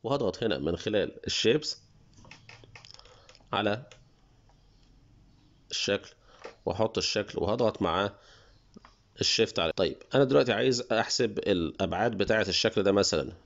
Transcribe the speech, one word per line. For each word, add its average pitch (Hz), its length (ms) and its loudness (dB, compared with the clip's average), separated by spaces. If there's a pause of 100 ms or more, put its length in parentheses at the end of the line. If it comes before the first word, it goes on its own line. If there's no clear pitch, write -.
وهضغط 120 400 -2
هنا 101 140 0
من 82 200 -2
خلال - 500 -2
الشيبس 123 500 0 (1800)
على 107 300 -2 (1900)
الشكل - 380 -2 (560)
واحط 110 320 -2
الشكل 92 460 -2
وهضغط 107 380 0
مع 95 320 0 (1080)
الشيفت - 380 0
على. 82 160 2
طيب 85 220 0 (180)
انا 139 80 6
دلوقتي 131 300 4
عايز 120 280 0
احسب 110 580 -2
الابعاد 92 800 0
بتاعه 104 300 2
الشكل 101 360 0
ده 98 80 4
مثلًا. 87 420 2 (120)